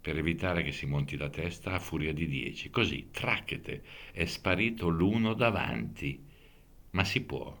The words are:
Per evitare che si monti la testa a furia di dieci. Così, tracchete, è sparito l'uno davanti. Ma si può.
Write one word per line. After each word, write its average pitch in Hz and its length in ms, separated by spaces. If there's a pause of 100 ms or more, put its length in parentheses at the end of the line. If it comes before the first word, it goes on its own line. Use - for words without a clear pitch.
Per 78 160
evitare 85 460
che 71 100
si - 140
monti 71 300
la 71 120
testa 87 440
a 90 60
furia 78 340
di 78 140
dieci. - 440
Così, 82 400
tracchete, - 720 (300)
è 85 140
sparito 95 600
l'uno 107 460
davanti. 113 880 (680)
Ma 95 140
si - 180
può. 64 380